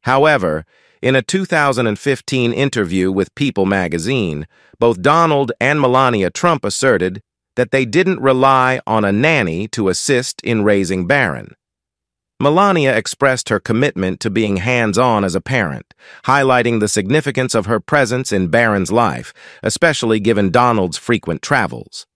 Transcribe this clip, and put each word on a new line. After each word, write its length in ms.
However, 600
in 140
a 60
two 220
thousand 440
and 100
fifteen 540
interview 580
with 240
People 320
magazine, 800
both 240
Donald 480
and 200
Melania 500
Trump 340
asserted 580
that 180
they 120
didn't 360
rely 680
on 180
a 60
nanny 560
to 220
assist 540
in 200
raising 460
Barron. 480
Melania 580
expressed 520
her 100
commitment 640
to 100
being 280
hands-on 680
as 100
a 60
parent, 520
highlighting 520
the 80
significance 680
of 100
her 140
presence 500
in 160
Barron's 460
life, 420
especially 600
given 320
Donald's 460
frequent 440
travels. 720